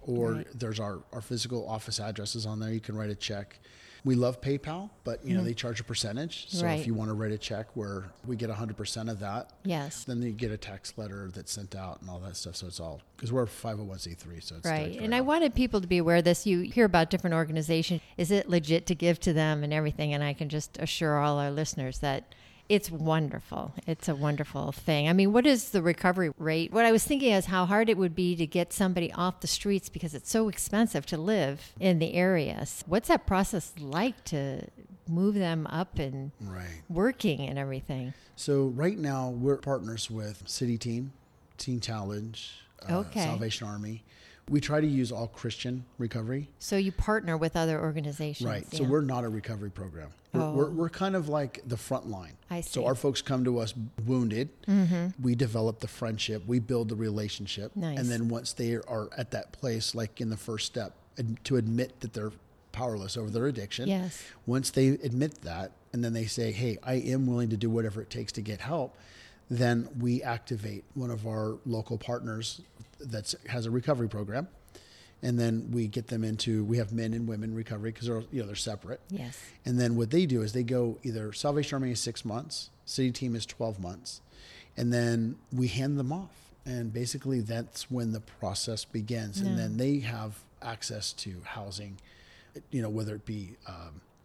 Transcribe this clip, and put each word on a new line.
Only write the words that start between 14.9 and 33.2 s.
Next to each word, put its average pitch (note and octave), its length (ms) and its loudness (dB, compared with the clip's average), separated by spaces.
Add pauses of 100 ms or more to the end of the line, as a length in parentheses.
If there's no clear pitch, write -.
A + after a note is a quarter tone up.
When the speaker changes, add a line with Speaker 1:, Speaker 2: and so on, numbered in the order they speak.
Speaker 1:
tax A#3 100 -10
Speaker 2:
And A3+ 120 0
I B3+ 40 4
Speaker 1:
write-off. C4 80 2
Speaker 2:
wanted D4+ 280 4
people A#3+ 240 4
to F3+ 80 -2
be F3+ 120 4
aware E3+ 180 6
of E3 80 6
this. F3 200 6
You F#3 160 4
hear A#3 240 4
about E3+ 240 6
different F3 260 2
organizations. D#3+ 680 2 (160)
Is E3 120 0
it G3+ 200 4
legit E3 380 4
to F3+ 80 4
give E3+ 260 4
to F3+ 100 4
them D#3 320 4
and D3 100 0
everything? D3+ 400 2
And D3 80 2
I D3 120 0
can D3 160 -4
just D3+ 300 -4
assure D3+ 400 2
all D3 200 4
our C#3+ 120 2
listeners C#3+ 480 -2
that - 360 -2 (340)
it's G3+ 200 4
wonderful. D#3 840 0 (120)
It's D#3+ 220 -2
a D#3+ 80 2
wonderful D3 560 -2
thing. D3+ 380 2
I E3+ 40 6
mean, G3 200 8
what A#3+ 120 8
is C4 260 6
the F#3+ 100 4
recovery F3 560 4
rate? D#3+ 340 0
What A3+ 140 6
I A3+ 80 10
was A3 100 8
thinking C4+ 300 4
is F#3+ 140 4
how F3+ 180 4
hard G#3+ 240 6
it G3+ 80 6
would F3+ 180 2
be F3+ 220 2
to E3 100 2
get F3 240 0
somebody F3+ 400 2
off F3+ 300 0
the E3+ 60 -4
streets - 420 0
because D3+ 260 -6
it's - 140 -10
so A3 180 4
expensive G3+ 600 2
to E3 100 0
live D#3 600 0
in F3 220 6
the E3 140 2
areas. F3 760 2
What's F#3+ 220 2
that - 180 4